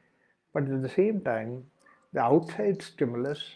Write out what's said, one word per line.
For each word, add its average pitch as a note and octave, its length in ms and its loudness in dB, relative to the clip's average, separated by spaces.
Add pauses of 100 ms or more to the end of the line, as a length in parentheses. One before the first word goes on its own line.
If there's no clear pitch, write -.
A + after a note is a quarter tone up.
(540)
but D3 100 0
at C3+ 180 -2
the C3 60 -4
same G3+ 320 2
time, A#2+ 440 -4 (480)
the C3 100 0
outside E3 600 2
stimulus B2+ 600 -4 (140)